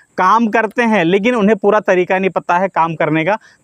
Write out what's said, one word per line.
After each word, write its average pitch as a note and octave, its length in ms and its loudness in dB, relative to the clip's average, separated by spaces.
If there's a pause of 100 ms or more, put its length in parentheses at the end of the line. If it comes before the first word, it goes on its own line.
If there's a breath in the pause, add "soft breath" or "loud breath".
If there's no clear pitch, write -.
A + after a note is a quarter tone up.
(180 loud breath)
काम G#3+ 300 2
करते A3+ 360 -2
हैं, A3 220 2
लेकिन G3+ 300 0
उन्हें G#3 220 2
पूरा G#3 220 2
तरीका F#3 400 0
नहीं F#3+ 100 -2
पता F3+ 280 -2
है F#3+ 100 0
काम E3 280 -2
करने D#3 300 -2
का, G3+ 120 0 (260 soft breath)